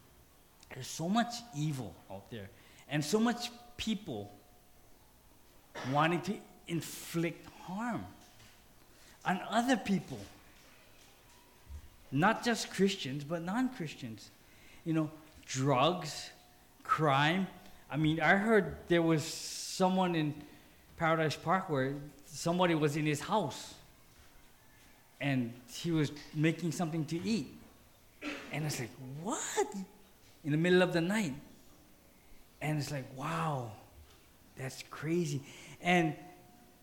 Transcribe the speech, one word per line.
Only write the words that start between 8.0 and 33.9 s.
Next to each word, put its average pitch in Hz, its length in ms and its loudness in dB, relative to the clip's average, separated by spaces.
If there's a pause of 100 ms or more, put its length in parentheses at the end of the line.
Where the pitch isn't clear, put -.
on 185 160 0 (100)
other 240 260 4
people. 170 420 -2 (1900)
Not 190 340 4
just 226 260 0
Christians, 147 520 0
but 165 200 -4
non-Christians. 175 880 -4 (540)
You 165 100 0
know, 156 160 2 (360)
drugs, 131 840 2 (540)
crime, 156 640 4 (460)
I 135 60 -2
mean, 156 240 4
I 165 140 8
heard 196 400 4 (120)
there 170 140 6
was 165 200 4
someone - 920 0
in 151 180 0 (640)
Paradise 160 400 2
Park 185 320 0
where 139 260 0 (300)
somebody 175 500 2
was 151 220 2
in 156 80 0
his 151 160 0
house 180 540 -2 (1500)
and 131 320 0 (180)
he - 200 -6
was 156 200 2 (240)
making 165 380 2
something 160 320 -2
to 165 180 -4
eat. 196 320 -2 (960)
And 151 140 -4
it's 147 160 -2
like, 110 100 -6 (320)
"What?" 302 440 -2 (760)
In 143 100 -2
the 151 40 4
middle 180 240 6
of 170 140 4
the 165 80 2
night. 185 320 0 (1300)
And 151 160 0
it's 135 120 -4
like, 139 140 -6 (100)
"Wow, 147 580 -2 (840)